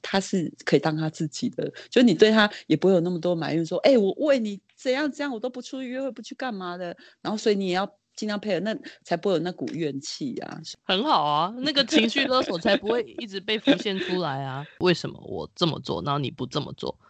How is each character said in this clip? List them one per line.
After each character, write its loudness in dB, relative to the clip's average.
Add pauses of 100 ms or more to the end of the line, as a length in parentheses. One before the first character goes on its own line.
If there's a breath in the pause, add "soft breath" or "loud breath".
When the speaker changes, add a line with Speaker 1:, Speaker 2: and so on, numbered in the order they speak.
Speaker 1:
他 -2
是 -2 (120)
可 2
以 6
当 0
他 -2
自 -4
己 -6
的。 -6 (180 loud breath)
就 6
你 8
对 8
他 6 (160 loud breath)
也 4
不 2
会 6
有 6
那 0
么 -2
多 0
埋 -2
怨 0
说 -4
，“哎， 8
我 4
为 2
你 -4 (140)
怎 -2
样 0
怎 -8
样， -4
我 -8
都 -6
不 -10
出 -10
去 -8
约 -6
会， -4
不 -14
去 -14
干 -6
嘛 -8
的。” -8 (260 loud breath)
然 -4
后 -4
所 2
以 4
你 0
也 0
要 0 (280)
尽 -6
量 -4
配 -2
合， 0
那 -4 (280 loud breath)
才 0
不 -2
会 4
有 2
那 -2
股 -8
怨 -4
气 -8
啊。 -10 (220)
Speaker 2:
很 0
好 4
啊， 0
那 -2
个 2
情 4
绪 0
勒 2
索 -2
才 2
不 -4
会 -2
一 -10
直 -8
被 -4
浮 2
现 -4
出 -2
来 -4
啊。 -8
<laughs> -20
“为 6
什 -2
么 -10
我 -8
这 0
么 -2
做， -4
然 -2
后 0
你 -4
不 -8
这 -4
么 -10
做？” -8 (120)